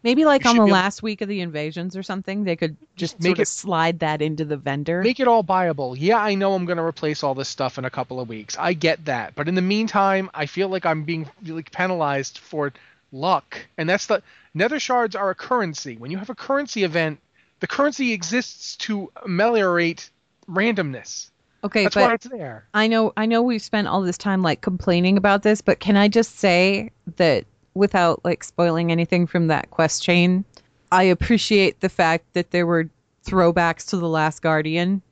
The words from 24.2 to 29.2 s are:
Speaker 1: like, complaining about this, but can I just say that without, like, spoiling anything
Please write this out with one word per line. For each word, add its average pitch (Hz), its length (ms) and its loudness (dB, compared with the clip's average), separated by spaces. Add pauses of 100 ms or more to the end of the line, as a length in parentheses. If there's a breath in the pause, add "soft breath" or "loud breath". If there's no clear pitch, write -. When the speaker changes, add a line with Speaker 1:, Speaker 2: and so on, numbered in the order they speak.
Speaker 1:
like, 160 180 0
complaining 180 560 2
about 202 260 4
this, 214 180 2
but - 200 2
can 202 160 2
I 202 100 6
just 226 320 2
say 196 540 2 (240)
that 156 280 4 (300)
without, 185 500 2
like, 175 200 -2
spoiling 170 480 0
anything 170 340 2